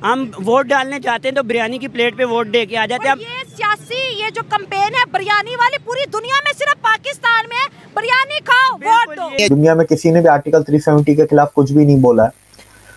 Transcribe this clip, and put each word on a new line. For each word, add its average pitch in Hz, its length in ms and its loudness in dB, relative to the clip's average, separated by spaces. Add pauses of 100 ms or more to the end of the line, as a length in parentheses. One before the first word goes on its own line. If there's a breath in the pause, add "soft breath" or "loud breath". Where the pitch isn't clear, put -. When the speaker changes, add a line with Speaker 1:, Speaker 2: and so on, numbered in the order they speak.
Speaker 1:
हम 240 360 -2
वोट 240 260 0
डालने 269 320 -2
जाते 247 300 -6
हैं 262 60 -4
तो 277 80 -2
बिरयानी 233 360 -4
की 262 100 -10
प्लेट 233 300 -4
पे 254 60 -2
वोट 233 220 -2
दे 214 200 0
के 208 100 -8
आ 220 100 -2
जाते 247 220 -4
हैं। 269 60 2
Speaker 2:
और 269 60 -6
ये 480 280 -12
सियासी, 440 760 -6
ये 440 60 -6
जो 339 120 -8
कैंपेन 403 520 -4
है 508 100 2
बिरयानी 415 520 -4
वाली, 494 220 0
पूरी 508 340 -8
दुनिया 466 240 -4
में, 587 160 -2
सिर्फ 571 200 -2
पाकिस्तान 453 720 -2
में 480 220 -6 (300 loud breath)
बिरयानी 523 440 -2
खाओ, 523 320 2
वोट 466 440 -2
दो। 381 60 -8
Speaker 1:
बिल्कुल 277 180 -4
ये 208 80 4
Speaker 3:
दुनिया 151 260 4
में 160 120 2
किसी 165 240 0
ने 170 100 4
भी 165 80 6
आर्टिकल 151 340 4
थ्री 147 160 0
सेवेंटी 147 360 2
के 151 120 4
खिलाफ 143 260 2
कुछ 139 200 2
भी 147 140 6
नहीं 143 140 6
बोला 117 240 4
है। 117 60 2 (680 soft breath)